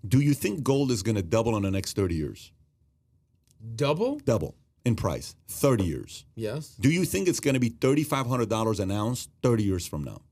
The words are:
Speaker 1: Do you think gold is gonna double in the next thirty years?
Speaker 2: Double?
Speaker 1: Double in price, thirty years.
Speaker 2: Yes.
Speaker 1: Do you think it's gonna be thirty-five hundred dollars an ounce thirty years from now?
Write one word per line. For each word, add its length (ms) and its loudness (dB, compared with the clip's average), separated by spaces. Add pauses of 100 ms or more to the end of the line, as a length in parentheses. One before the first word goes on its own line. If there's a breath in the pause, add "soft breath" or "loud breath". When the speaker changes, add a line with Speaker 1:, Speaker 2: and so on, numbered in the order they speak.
Speaker 1:
Do 140 4
you 120 4
think 300 -2
gold 280 2
is 120 -2
gonna 200 0
double 340 2
in 60 -2
the 80 0
next 260 -4
thirty 180 0
years? 360 -8 (1200)
Speaker 2:
Double? 440 0
Speaker 1:
Double 360 0 (300)
in 100 2
price, 400 -4 (120)
thirty 380 2
years. 400 -8 (100)
Speaker 2:
Yes. 440 -8
Speaker 1:
Do 120 4
you 140 2
think 220 0
it's 120 0
gonna 200 2
be 100 2
thirty-five 580 0
hundred 220 0
dollars 300 0
an 120 -2
ounce 360 -4 (140)
thirty 220 4
years 240 0
from 160 -6
now? 180 -12 (100)